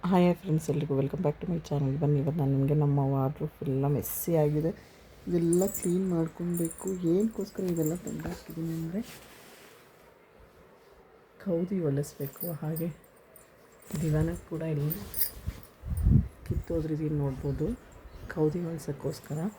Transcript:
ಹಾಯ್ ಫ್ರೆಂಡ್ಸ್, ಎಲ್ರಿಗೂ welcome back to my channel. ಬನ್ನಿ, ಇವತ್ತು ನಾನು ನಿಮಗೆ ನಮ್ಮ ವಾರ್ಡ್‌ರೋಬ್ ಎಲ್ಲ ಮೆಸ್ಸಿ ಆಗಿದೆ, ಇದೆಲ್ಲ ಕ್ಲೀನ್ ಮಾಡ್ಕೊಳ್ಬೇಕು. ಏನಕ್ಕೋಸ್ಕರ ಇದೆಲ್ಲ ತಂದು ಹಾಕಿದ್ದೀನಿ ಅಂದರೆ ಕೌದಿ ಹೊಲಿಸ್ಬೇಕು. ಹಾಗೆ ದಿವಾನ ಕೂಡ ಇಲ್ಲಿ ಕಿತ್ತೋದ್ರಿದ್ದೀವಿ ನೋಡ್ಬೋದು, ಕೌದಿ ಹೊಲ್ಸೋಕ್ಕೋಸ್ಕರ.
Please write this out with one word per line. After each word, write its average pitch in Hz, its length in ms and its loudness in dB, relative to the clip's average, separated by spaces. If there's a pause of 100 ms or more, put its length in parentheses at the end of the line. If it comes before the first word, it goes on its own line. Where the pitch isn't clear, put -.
ಹಾಯ್ 180 220 6 (100)
ಫ್ರೆಂಡ್ಸ್, 160 340 0
ಎಲ್ರಿಗೂ 147 300 0
welcome 135 260 0
back 147 160 2
to - 100 -6
my 170 160 0
channel. 143 240 0 (100)
ಬನ್ನಿ, 147 180 4
ಇವತ್ತು 156 200 0
ನಾನು 139 120 2
ನಿಮಗೆ 135 240 4
ನಮ್ಮ 143 240 4 (120)
ವಾರ್ಡ್‌ರೋಬ್ 135 500 -2
ಎಲ್ಲ 135 260 0
ಮೆಸ್ಸಿ - 480 0
ಆಗಿದೆ, 151 360 4 (560)
ಇದೆಲ್ಲ 175 360 4 (140)
ಕ್ಲೀನ್ 185 320 0
ಮಾಡ್ಕೊಳ್ಬೇಕು. 170 800 -2 (220)
ಏನಕ್ಕೋಸ್ಕರ 202 520 0
ಇದೆಲ್ಲ 165 320 0
ತಂದು 160 340 -8
ಹಾಕಿದ್ದೀನಿ 165 440 -6
ಅಂದರೆ 165 280 -4 (2500)
ಕೌದಿ 180 420 -2
ಹೊಲಿಸ್ಬೇಕು. 139 600 -4 (160)
ಹಾಗೆ 165 280 -4 (1120)
ದಿವಾನ 156 280 2 (200)
ಕೂಡ 160 120 -6
ಇಲ್ಲಿ 156 320 -2 (1500)
ಕಿತ್ತೋದ್ರಿದ್ದೀವಿ 156 760 -2
ನೋಡ್ಬೋದು, 139 440 -2 (680)
ಕೌದಿ 156 320 2
ಹೊಲ್ಸೋಕ್ಕೋಸ್ಕರ. 151 720 -6 (200)